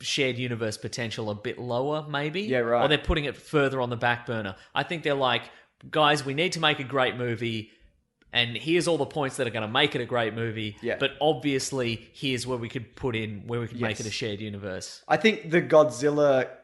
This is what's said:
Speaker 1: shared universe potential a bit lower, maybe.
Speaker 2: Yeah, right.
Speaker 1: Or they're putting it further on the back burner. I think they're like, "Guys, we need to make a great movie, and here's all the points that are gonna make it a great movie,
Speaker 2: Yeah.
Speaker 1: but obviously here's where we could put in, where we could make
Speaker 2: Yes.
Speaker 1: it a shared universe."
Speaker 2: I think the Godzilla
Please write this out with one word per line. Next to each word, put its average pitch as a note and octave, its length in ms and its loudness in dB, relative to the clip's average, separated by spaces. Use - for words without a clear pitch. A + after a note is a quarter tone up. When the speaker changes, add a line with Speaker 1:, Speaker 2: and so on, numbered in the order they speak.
Speaker 1:
shared B2+ 380 0
universe A#2 400 -2
potential A2+ 500 -6
a G#2 60 -2
bit G#2+ 240 -8
lower, C3+ 500 -2
maybe. D3+ 320 -4
Speaker 2:
Yeah, E3 200 0
right. A#2+ 220 4
Speaker 1:
Or C3+ 60 6
they're D3 80 4
putting D3+ 300 0
it A#2+ 100 -4
further C3+ 460 2
on B2 80 0
the A#2+ 80 -4
back A#2+ 260 0
burner. G#2+ 320 -4
I C#3 80 2
think D#3 200 -6
they're D3 120 0
like, B2 280 2
"Guys, D3 340 4
we C3+ 80 -4
need E3+ 200 0
to E3 80 -4
make D3+ 200 2
a C3+ 40 -6
great B2+ 340 2
movie, A2+ 520 -4
and A#2+ 240 2
here's D#3+ 320 0
all E3+ 80 4
the C#3 80 0
points C3+ 320 -4
that C3 100 0
are A2+ 40 -4
gonna A2 180 -4
make C#3+ 260 2
it C3+ 60 -2
a A#2 60 -4
great A#2 260 0
movie, A2 480 -4
Speaker 2:
Yeah. A2+ 180 -2
Speaker 1:
but C3+ 120 0
obviously C3+ 920 0
here's B2+ 320 -4
where B2+ 100 -2
we A#2 140 -6
could - 260 -10
put B2+ 180 -4
in, G#2+ 320 -6
where A#2 140 -4
we A2+ 80 -4
could A#2+ 100 -10
make A2+ 200 -2
Speaker 2:
Yes. - 20 -8
Speaker 1:
it A2 60 -8
a G#2+ 40 -8
shared G#2 300 -6
universe." G2+ 680 -8
Speaker 2:
I B2+ 120 4
think G3 320 2
the E3 100 4
Godzilla C#3+ 880 4